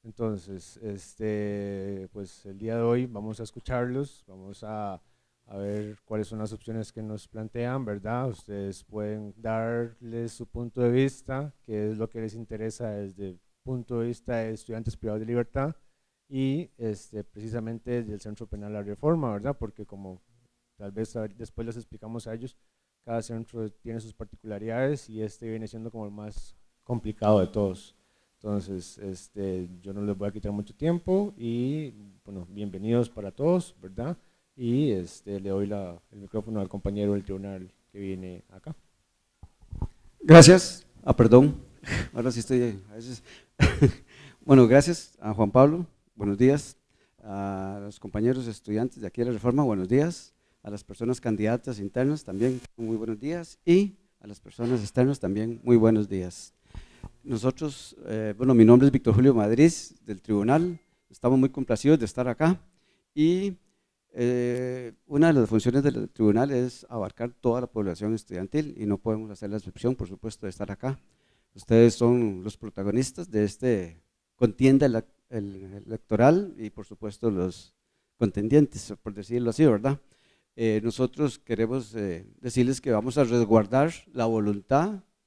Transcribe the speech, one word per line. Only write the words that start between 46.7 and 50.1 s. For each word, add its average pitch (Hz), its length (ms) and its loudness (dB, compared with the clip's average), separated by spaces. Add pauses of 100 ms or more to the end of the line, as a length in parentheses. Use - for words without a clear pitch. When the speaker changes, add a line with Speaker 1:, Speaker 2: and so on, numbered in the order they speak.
Speaker 2:
A 98 600 -8
los 104 180 -16
compañeros 120 460 -2
estudiantes 110 560 -6
de 101 40 -8
aquí 92 140 -8
de 117 60 0
La 123 60 -2
Reforma, 120 300 0
buenos 101 280 0
días. 151 400 0 (340)